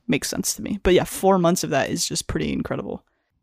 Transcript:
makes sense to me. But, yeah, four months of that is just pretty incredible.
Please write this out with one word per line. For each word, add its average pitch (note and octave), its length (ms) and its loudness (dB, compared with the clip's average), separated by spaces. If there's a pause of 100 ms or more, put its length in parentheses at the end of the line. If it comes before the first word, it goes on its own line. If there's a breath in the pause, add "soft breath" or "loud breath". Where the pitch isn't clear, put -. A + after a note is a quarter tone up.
makes - 220 0
sense - 260 -4
to - 60 -12
me. G#3+ 220 -4
But, F#3 100 6
yeah, F3+ 100 6
four F#3+ 360 2
months E3+ 240 2
of D#3 80 -4
that C3+ 180 0
is - 180 -4
just - 200 -6
pretty D#3 260 -2
incredible. - 500 -6 (400)